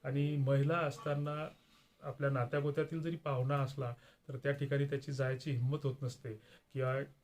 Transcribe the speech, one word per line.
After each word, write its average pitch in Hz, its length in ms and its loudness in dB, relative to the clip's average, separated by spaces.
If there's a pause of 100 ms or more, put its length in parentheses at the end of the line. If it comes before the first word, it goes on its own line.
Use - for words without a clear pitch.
आणि 143 320 2
महिला 139 380 4
असताना 147 720 -2 (540)
आपल्या 139 280 0
नात्यागोत्यातील 147 720 0
जरी 165 140 -2
पाहुणा 135 400 2
असला 131 380 -2 (340)
तर 127 80 -8
त्या 139 160 0
ठिकाणी 143 320 2
त्याची 139 280 -2
जायची 131 380 -2
हिंमत 131 320 2
होत 131 200 0
नसते 120 320 -6 (380)
किंवा 131 280 0 (240)